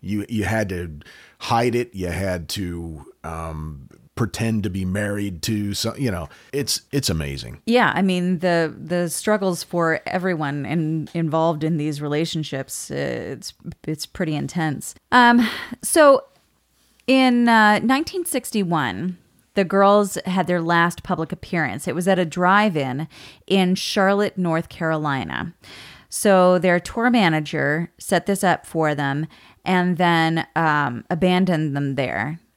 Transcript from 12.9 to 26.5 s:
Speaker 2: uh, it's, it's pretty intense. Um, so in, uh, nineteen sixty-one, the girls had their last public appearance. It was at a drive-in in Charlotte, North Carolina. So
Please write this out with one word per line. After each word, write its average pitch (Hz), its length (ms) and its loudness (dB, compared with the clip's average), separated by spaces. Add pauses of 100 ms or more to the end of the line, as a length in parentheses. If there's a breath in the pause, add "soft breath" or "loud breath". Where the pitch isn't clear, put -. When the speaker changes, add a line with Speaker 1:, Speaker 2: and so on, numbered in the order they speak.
Speaker 2:
uh, - 40 -8
it's, 123 580 -8 (340)
it's 156 180 -6
pretty 156 300 -6
intense. 147 580 -4 (180)
Um, 240 360 6 (340 loud breath)
so 285 440 6 (800)
in, 247 420 4
uh, 214 300 6
nineteen 311 460 0
sixty-one, 170 920 -2 (360)
the 196 120 2
girls 196 600 4
had 185 220 -2
their 175 140 0
last 170 420 0
public 160 280 -4
appearance. 147 560 -6
It - 80 -4
was 175 120 -2
at 190 120 4
a 180 60 2
drive-in 160 800 0 (400 loud breath)
in 185 280 2
Charlotte, 202 600 0
North 165 320 -2
Carolina. 147 840 -4 (560 loud breath)
So 185 500 6